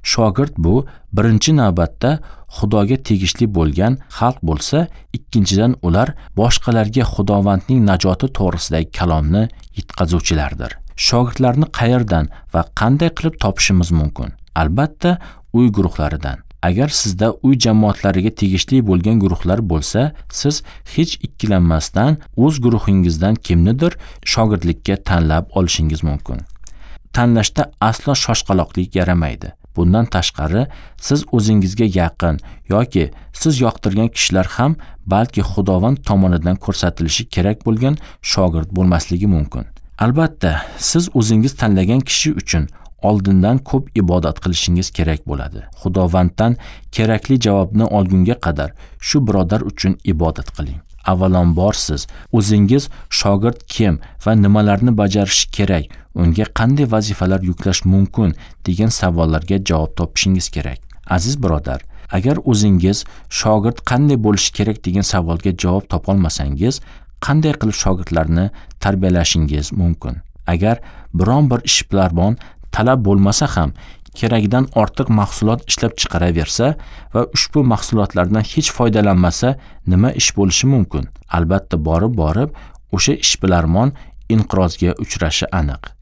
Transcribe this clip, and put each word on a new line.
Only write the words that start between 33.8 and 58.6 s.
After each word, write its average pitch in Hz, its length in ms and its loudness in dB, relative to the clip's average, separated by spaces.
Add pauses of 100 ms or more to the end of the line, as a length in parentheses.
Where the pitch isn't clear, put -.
kishilar 92 400 0
ham 147 200 0 (380)
balki 113 380 0
Xudovand 101 560 0
tomonidan 90 580 2
ko'rsatilishi 87 580 -2 (120)
kerak 101 320 0
bo'lgan 123 280 0 (260)
shogird 90 540 -2
bo'lmasligi 90 600 2
mumkin. 71 280 -4 (400)
Albatta, 139 480 0 (260)
siz 175 380 -2
o'zingiz 113 400 2
tanlagan 107 480 2
kishi - 380 -2
uchun 78 260 -2 (340)
oldindan 101 680 2
ko'p 135 260 -2
ibodat 87 480 0
qilishingiz 90 480 -2
kerak 80 320 -2
bo'ladi. - 400 -8 (160)
Xudovanddan 92 800 0 (320)
kerakli 113 480 0
javobni 104 480 2
olgunga 95 560 2
qadar 73 320 -4 (240)
shu 147 280 0
birodar 101 340 2 (100)
uchun - 320 -2
ibodat 80 540 -2
qiling. - 240 -8 (300)
Avvalambor 90 600 2
siz - 280 -4 (360)
o'zingiz 104 460 4 (260)
shogird 101 580 0
kim 98 280 0 (300)
va 110 100 4
nimalarni 104 640 4
bajarishi 101 500 0 (100)
kerak, 95 280 0 (280)
unga 87 320 2 (120)
qanday 139 340 2
vazifalar 98 500 0
yuklash 90 440 -2
mumkin 95 500 2 (320)